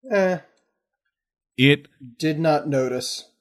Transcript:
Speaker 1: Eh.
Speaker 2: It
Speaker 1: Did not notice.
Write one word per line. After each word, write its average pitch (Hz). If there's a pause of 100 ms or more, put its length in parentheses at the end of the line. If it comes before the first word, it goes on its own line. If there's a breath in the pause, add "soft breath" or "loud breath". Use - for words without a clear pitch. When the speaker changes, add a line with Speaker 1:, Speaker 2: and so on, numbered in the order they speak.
(120)
Speaker 1:
Eh. 185 (1160)
Speaker 2:
It 143 (300)
Speaker 1:
Did 156
not 156
notice. 127 (120)